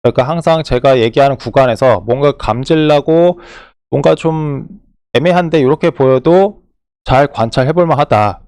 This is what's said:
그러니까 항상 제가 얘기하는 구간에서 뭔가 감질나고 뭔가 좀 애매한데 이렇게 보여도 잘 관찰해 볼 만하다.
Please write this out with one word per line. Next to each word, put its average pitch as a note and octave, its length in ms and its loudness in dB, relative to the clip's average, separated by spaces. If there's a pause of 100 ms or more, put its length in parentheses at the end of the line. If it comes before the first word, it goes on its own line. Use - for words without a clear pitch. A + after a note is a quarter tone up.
그러니까 B2 240 -2
항상 D#3+ 340 -2
제가 C3 360 0
얘기하는 C3 380 0
구간에서 A#2+ 640 0
뭔가 C3 320 -2
감질나고 D#3 1080 0 (500)
뭔가 C#3+ 240 0
좀 D#3 540 -6 (460)
애매한데 E3+ 460 0
이렇게 D3 300 0
보여도 D#3+ 720 0 (420)
잘 C3+ 220 2
관찰해 B2+ 460 -2
볼 F3 140 0
만하다. A#2+ 600 0